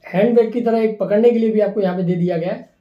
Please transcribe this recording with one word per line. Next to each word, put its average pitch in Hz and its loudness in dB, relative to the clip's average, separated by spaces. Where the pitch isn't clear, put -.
हैंडबैग 220 2
की 247 -4
तरह 226 0
एक 220 -2
पकड़ने 208 2
के 226 0
लिए 226 2
भी 214 0
आपको 202 -2
यहाँ 180 -2
पे 185 -4
दे 180 0
दिया 175 -2
गया 165 -4
है 226 -10